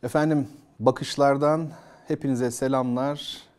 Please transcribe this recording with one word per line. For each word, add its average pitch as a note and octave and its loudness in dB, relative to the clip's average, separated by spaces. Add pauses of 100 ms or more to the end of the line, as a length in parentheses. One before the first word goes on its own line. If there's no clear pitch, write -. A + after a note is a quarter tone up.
Efendim, D3+ 2 (320)
Bakışlardan C#3+ 2 (380)
hepinize C3 -2
selamlar. C3 -2 (220)